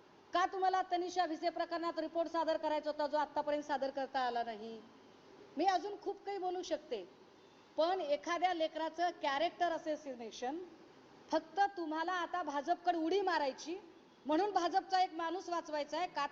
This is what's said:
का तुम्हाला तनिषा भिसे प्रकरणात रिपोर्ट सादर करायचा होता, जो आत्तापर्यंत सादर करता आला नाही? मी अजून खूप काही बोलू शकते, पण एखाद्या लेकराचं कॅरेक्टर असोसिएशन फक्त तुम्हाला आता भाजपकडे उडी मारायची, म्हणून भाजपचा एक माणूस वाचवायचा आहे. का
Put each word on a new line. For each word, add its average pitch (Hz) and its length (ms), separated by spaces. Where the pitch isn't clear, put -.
का 349 120
तुम्हाला 370 360
तनिषा 349 340
भिसे 320 240
प्रकरणात 330 500
रिपोर्ट 320 300
सादर 320 280
करायचा 302 320
होता, 294 180
जो 294 100
आत्तापर्यंत 294 460
सादर 269 260
करता 269 300
आला 240 240
नाही? 226 380
मी 330 80
अजून 381 360
खूप - 240
काही 403 120
बोलू 359 240
शकते, 262 420
पण 359 240
एखाद्या 320 520
लेकराचं 320 560
कॅरेक्टर 330 500
असोसिएशन 277 840
फक्त 320 280
तुम्हाला 330 340
आता 349 320
भाजपकडे 311 540
उडी 339 240
मारायची, 311 560
म्हणून 349 260
भाजपचा 370 520
एक 311 100
माणूस 339 360
वाचवायचा 302 480
आहे. 359 100
का 285 240